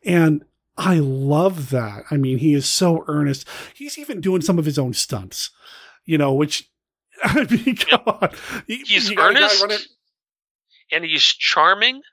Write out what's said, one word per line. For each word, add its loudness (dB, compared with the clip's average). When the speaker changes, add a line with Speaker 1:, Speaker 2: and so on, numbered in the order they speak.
Speaker 1:
and 2
I 2
love 0
that. -4
I -2
mean, 0
he 2
is 0
so 2
earnest. -2
He's -14
even -10
doing 0
some 2
of 0
his -2
own -2
stunts, -6
you 0
know, 2
which, -2
<laughs> -14
I 2
mean, 0
come 2
Speaker 2:
Yep. -
Speaker 1:
on. 0
You, -8
Speaker 2:
He's 0
Speaker 1:
you -4
got 4
a 2
guy 4
Speaker 2:
earnest, 2
Speaker 1:
running -2
Speaker 2:
and -2
he's 0
charming 2